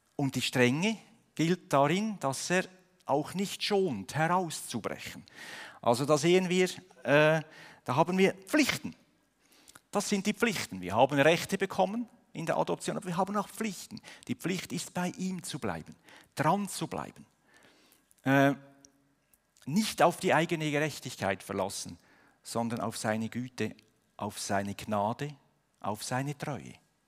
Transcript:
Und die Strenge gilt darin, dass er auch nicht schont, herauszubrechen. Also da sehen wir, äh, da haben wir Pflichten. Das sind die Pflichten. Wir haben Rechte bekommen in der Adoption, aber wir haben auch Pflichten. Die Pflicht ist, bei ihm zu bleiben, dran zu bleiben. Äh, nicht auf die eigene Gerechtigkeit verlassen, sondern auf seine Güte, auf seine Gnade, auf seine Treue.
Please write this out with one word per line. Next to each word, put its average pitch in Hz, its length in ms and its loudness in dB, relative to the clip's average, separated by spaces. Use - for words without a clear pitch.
Und 139 200 -2
die 127 40 0
Strenge 139 560 4
gilt 170 360 0
darin, 175 500 4
dass 135 280 -4
er 180 160 2
auch 143 300 -2
nicht 185 280 -6
schont, 170 520 0
herauszubrechen. 156 1080 -2
Also 120 240 2
da 151 100 6
sehen 175 320 4
wir, 180 220 2
äh, 151 400 6
da 127 120 0
haben 165 200 4
wir 185 160 6
Pflichten. - 640 -2
Das - 180 -2
sind 196 180 0
die 208 80 2
Pflichten. 165 460 -2
Wir 90 160 -2
haben 135 240 6
Rechte 165 380 4
bekommen 196 500 -2
in 160 140 -8
der 170 100 0
Adoption, 165 400 -2
aber 160 100 -8
wir 175 120 -4
haben 196 180 -2
auch 202 120 -2
Pflichten. - 520 -10
Die - 60 -4
Pflicht - 380 -6
ist, - 220 -8
bei 180 140 -2
ihm 185 240 -4
zu - 160 -8
bleiben, 82 360 -6
dran 175 360 2
zu - 160 -6
bleiben. 69 400 -10
Äh, 139 320 6
nicht 180 360 0
auf 170 140 6
die 180 160 2
eigene 156 380 2
Gerechtigkeit 135 720 -2
verlassen, 95 560 -6
sondern 117 380 -4
auf 110 160 -4
seine 110 320 -2
Güte, 117 480 -6
auf 104 240 -8
seine 101 340 -2
Gnade, 110 600 -4
auf 104 220 -6
seine 135 340 -4
Treue. 104 360 -10